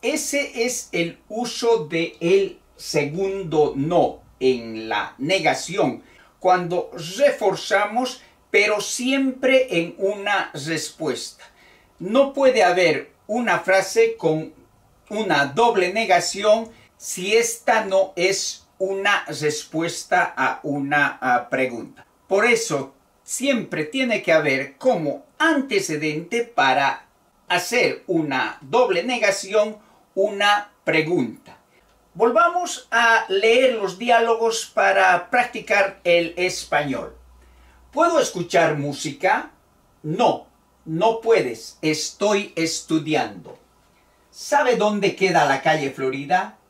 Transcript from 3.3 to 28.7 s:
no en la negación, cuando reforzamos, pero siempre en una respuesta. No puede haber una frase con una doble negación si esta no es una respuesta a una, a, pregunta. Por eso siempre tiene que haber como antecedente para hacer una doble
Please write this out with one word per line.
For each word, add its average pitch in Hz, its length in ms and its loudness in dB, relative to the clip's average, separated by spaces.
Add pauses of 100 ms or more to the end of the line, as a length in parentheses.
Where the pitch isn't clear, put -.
no 151 440 0 (200)
en 113 480 -2
la 107 300 -6
negación, 156 880 -2 (340)
cuando 180 540 0 (260)
reforzamos, 220 1040 0 (300)
pero 208 300 2
siempre 262 1000 0
en 170 180 -6
una 196 560 -2
respuesta. 156 920 -8 (540)
No 254 360 2
puede 254 300 4
haber 175 500 2 (120)
una 208 360 -2
frase 208 540 2
con 160 380 -2 (560)
una 190 380 0
doble 190 440 2
negación 208 800 2 (280)
si 196 380 -4
esta 226 500 0
no 190 300 0
es - 520 -2 (100)
una 196 480 -2
respuesta 160 1120 -2
a 131 240 -2
una, 143 580 -2
a, 123 300 0
pregunta. 123 560 -6 (220)
Por 208 180 2
eso 185 480 -2 (300)
siempre 214 640 -2
tiene 240 360 -2
que 170 120 0
haber 139 440 0
como 165 480 -2 (140)
antecedente 196 1040 -2
para - 640 0 (400)
hacer 196 580 -2
una 143 560 -2
doble 170 400 2